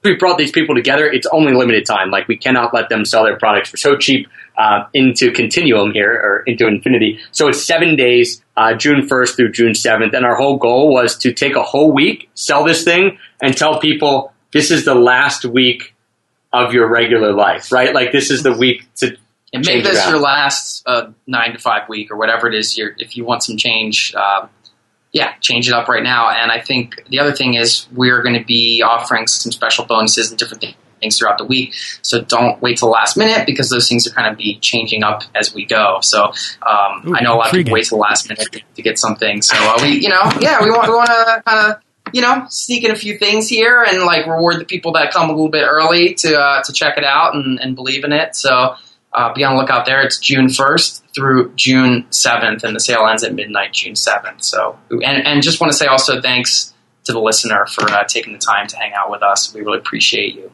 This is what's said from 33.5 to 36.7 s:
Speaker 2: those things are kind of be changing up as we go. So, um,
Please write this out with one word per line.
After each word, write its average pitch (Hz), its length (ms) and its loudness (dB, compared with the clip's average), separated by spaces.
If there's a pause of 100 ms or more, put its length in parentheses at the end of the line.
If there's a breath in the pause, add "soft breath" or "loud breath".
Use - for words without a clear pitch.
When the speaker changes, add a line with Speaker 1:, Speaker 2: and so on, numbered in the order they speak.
Speaker 2:
those 117 180 0
things 117 180 0
are 113 40 -6
kind 110 200 -2
of 107 60 -12
be 104 240 -6
changing 110 420 -2
up 107 220 -2 (100)
as 107 200 -4
we 101 100 -10
go. 104 380 0
So, 104 220 2
um, 101 840 -2